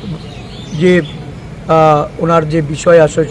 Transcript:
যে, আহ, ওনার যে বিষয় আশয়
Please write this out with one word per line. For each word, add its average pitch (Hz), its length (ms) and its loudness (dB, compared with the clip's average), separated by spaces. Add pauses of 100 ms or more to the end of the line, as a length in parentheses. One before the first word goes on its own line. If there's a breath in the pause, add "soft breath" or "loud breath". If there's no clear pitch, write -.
(800)
যে, 180 100 4 (100)
আহ, - 1000 0 (220)
ওনার 165 280 2
যে 165 80 0 (140)
বিষয় 170 340 4
আশয় 151 240 -2